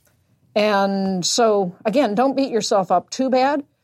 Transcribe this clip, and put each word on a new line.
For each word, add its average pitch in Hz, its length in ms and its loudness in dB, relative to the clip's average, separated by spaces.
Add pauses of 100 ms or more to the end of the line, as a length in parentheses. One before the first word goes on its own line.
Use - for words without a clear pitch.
(560)
And 196 720 0
so, 208 580 0
again, 220 320 0
don't 262 220 0
beat 269 140 -2
yourself 214 380 0
up 180 200 0
too 262 200 -4
bad, 269 360 0 (180)